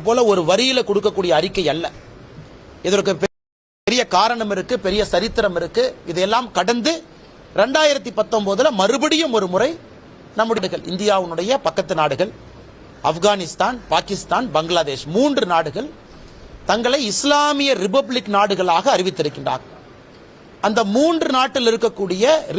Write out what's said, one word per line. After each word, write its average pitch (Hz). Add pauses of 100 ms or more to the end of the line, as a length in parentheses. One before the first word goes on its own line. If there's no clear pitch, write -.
போல 240 (160)
ஒரு 180
வரியில 254 (140)
கொடுக்கக்கூடிய 196
அறிக்கை 190
அல்ல. 165 (1040)
இதற்கு 190 (600)
பெரிய 247 (120)
காரணம் 220
இருக்கு, 190 (100)
பெரிய 202 (100)
சரித்திரம் 190
இருக்கு. 170 (260)
இதையெல்லாம் 208
கடந்து 233 (680)
ரெண்டாயிரத்தி 277
பத்தொன்பதுல 214 (120)
மறுபடியும் 277
ஒரு 196
முறை 214 (720)
நம்முடைய 226
நாடுகள், 175
இந்தியாவுடைய 190
பக்கத்து 196
நாடுகள், 151 (800)
ஆப்கானிஸ்தான், 190 (140)
பாகிஸ்தான், 180
பங்களாதேஷ், 156 (120)
மூன்று 262
நாடுகள் 165 (800)
தங்களை 240 (120)
இஸ்லாமிய 285 (100)
ரிபப்ளிக் 226
நாடுகளாக 185
அறிவித்திருக்கின்றார்கள். 147 (920)
அந்த 220 (140)
மூன்று 320
நாட்டில் 254
இருக்கக்கூடிய 220 (220)